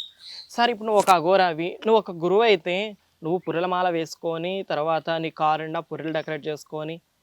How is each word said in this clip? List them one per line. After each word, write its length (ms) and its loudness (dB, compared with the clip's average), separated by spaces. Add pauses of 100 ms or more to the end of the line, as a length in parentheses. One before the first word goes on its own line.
(500)
సరే 220 0
ఇప్పుడు 140 -8
నువ్వు 160 4
ఒక 80 2
అఘోరావి, 760 4
నువ్వు 120 6
ఒక 120 0
గురువు 320 2
అయితే 540 2 (260)
నువ్వు 160 -2
పుర్రెల 280 -2
మాల 240 0
వేసుకొని 720 -4
తర్వాత 480 -2
నీ 200 -2
కారు 320 0
నిండా 180 -6
పుర్రెలు 320 -8
డెకరేట్ 340 -6
చేసుకొని 540 -8 (220)